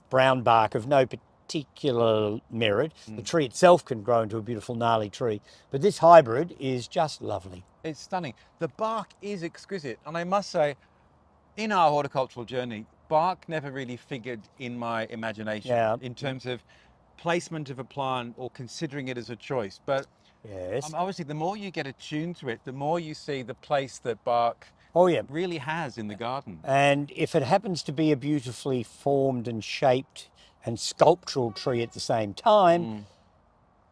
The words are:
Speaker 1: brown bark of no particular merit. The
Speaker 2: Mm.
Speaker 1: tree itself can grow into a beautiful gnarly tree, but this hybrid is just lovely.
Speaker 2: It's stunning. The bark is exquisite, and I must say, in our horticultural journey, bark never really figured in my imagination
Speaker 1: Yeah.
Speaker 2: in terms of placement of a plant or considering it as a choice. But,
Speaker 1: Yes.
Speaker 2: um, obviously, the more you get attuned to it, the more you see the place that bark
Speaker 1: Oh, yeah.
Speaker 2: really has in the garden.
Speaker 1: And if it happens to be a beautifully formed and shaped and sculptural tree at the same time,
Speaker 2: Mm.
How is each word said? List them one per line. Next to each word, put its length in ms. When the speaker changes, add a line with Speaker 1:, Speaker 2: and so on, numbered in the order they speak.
Speaker 1:
brown 320
bark 320
of 140
no 180
particular 1300
merit. 420
The 160
Speaker 2:
Mm. 40
Speaker 1:
tree 200
itself 400
can 160
grow 200
into 160
a 40
beautiful 340
gnarly 340
tree, 320
but 100
this 180
hybrid 600
is 280
just 340
lovely. 420
Speaker 2:
It's 160
stunning. 340
The 80
bark 420
is 220
exquisite, 640
and 120
I 60
must 260
say, 260
in 160
our 200
horticultural 540
journey, 400
bark 400
never 240
really 260
figured 440
in 200
my 340
imagination 600
Speaker 1:
Yeah. 300
Speaker 2:
in 140
terms 300
of 180
placement 520
of 100
a 40
plant 540
or 140
considering 560
it 100
as 120
a 60
choice. 500
But, 200
Speaker 1:
Yes. 380
Speaker 2:
um, 100
obviously, 300
the 80
more 240
you 140
get 160
attuned 500
to 120
it, 140
the 80
more 280
you 140
see 280
the 140
place 440
that 240
bark 440
Speaker 1:
Oh, 120
yeah. 220
Speaker 2:
really 280
has 400
in 100
the 80
garden. 480
Speaker 1:
And 520
if 200
it 80
happens 400
to 80
be 200
a 60
beautifully 640
formed 640
and 160
shaped 640
and 140
sculptural 720
tree 300
at 120
the 60
same 340
time, 520
Speaker 2:
Mm. 180